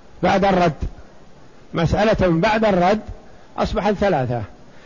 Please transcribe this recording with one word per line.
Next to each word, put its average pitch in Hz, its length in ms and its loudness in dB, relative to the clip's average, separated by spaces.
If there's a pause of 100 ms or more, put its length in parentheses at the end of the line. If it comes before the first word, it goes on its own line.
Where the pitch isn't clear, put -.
(220)
بعد 190 220 2
الرد، 180 280 2 (1040)
مسألة 190 540 2
بعد 214 360 2
الرد 196 360 2 (580)
أصبحت 208 340 -2
ثلاثة، 135 500 -2 (440)